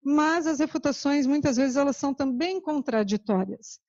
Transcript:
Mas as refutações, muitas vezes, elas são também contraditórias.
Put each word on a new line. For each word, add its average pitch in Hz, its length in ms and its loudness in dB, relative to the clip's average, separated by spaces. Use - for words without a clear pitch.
Mas 302 460 2
as 302 120 0
refutações, 285 680 0
muitas 277 300 2
vezes, 262 180 0
elas 277 220 2
são 277 160 -2
também 277 480 -2
contraditórias. 208 1300 -2